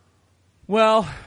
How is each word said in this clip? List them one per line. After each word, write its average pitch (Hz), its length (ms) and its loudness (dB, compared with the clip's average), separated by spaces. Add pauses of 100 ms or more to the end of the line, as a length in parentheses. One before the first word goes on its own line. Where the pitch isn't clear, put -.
(680)
well, 220 400 2 (200)